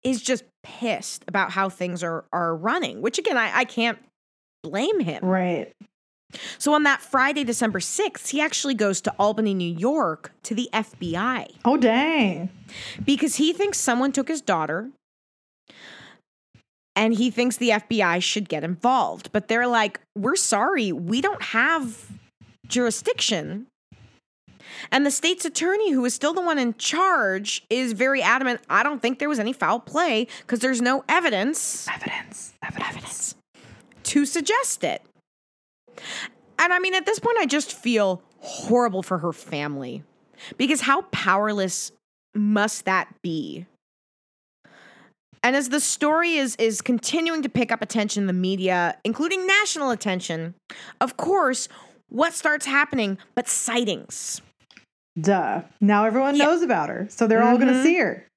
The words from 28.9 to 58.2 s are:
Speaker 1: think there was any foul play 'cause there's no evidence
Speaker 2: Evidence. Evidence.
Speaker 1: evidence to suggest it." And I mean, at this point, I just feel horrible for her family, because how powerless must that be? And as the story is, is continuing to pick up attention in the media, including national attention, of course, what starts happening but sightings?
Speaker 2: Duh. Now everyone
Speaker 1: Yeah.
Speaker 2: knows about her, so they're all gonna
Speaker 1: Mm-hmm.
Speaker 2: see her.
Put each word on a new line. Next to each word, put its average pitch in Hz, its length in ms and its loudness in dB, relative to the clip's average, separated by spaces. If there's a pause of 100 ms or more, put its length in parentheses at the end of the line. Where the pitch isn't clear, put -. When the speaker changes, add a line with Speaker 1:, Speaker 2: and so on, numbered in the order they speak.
Speaker 1:
think 247 160 0
there 294 100 -2
was 294 100 0
any 220 140 -2
foul 202 280 0
play 254 460 0 (200)
'cause 240 140 -2
there's 254 200 0
no 254 300 0
evidence 285 800 0
Speaker 2:
Evidence. - 640 -10 (100)
Evidence. - 240 -8
Speaker 1:
evidence - 460 -10 (680)
to 285 200 2
suggest 359 580 -2
it." 127 200 -4 (1600)
And 349 140 4
I 359 60 2
mean, 370 160 0
at 370 120 0
this 427 120 0
point, 466 200 0
I 359 80 2
just 277 260 -2
feel 208 500 0 (180)
horrible 226 600 0
for 185 160 -2
her 165 140 -2
family, 143 720 -6 (540)
because 269 260 2
how 269 200 2 (100)
powerless 196 800 0 (420)
must 208 520 2
that 190 220 0 (140)
be? 160 440 -6 (1800)
And 254 100 4
as 277 160 2
the 285 100 2
story 320 560 2
is, 269 200 0
is 226 240 2
continuing 320 600 0
to 262 60 -2
pick 240 240 0
up 226 100 -2
attention 208 400 -2
in 196 40 0
the 185 60 0
media, 185 720 0
including 339 420 -2
national 381 440 2
attention, 180 640 -4 (460)
of 254 160 -2
course, 330 520 0 (400)
what 311 240 0
starts 302 340 -2
happening 269 520 0 (160)
but 247 140 -2
sightings? - 920 -2 (800)
Speaker 2:
Duh. 165 420 2 (180)
Now 208 240 6
everyone 262 320 2
Speaker 1:
Yeah. 294 100 6
Speaker 2:
knows 330 160 4
about 190 260 0
her, - 220 -6
so - 160 0
they're 220 160 6
all 240 160 6
gonna 254 140 6
Speaker 1:
Mm-hmm. 262 100 4
Speaker 2:
see 330 160 4
her. 196 280 -2 (100)